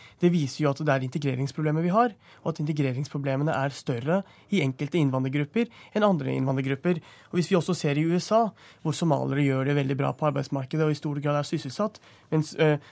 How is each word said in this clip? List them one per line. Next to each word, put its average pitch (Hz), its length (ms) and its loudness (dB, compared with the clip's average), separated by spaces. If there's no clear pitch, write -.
Det 175 100 6
viser 151 300 -2
jo 151 80 2
at 139 160 -2
det 147 80 4
er 131 140 0
integreringsproblemer 147 760 -2
vi 175 80 0
har, 226 220 2
og 165 100 -2
at - 100 -8
integreringsproblemene 143 1040 -2
er 139 100 -4
større 143 460 -2
i 190 100 2
enkelte 139 380 -2
innvandrergrupper 143 640 0
enn 208 100 4
andre 135 300 2
innvandrergrupper. 135 640 0
Og 175 80 2
hvis 156 100 -2
vi 185 80 4
også 170 160 0
ser 151 240 0
i 156 80 2
U 170 80 2
S 180 160 -2
A, 226 140 6
hvor 151 100 0
somaliere 139 540 2
gjør 131 180 0
det 143 140 2
veldig 135 180 -2
bra 135 160 0
på 151 140 0
arbeidsmarkedet 139 560 -2
og 151 80 2
i 147 80 -6
stor 147 180 -4
grad 147 220 0
er 143 80 -6
sysselsatt, 165 500 -4
mens, 156 240 0
eh, 151 220 4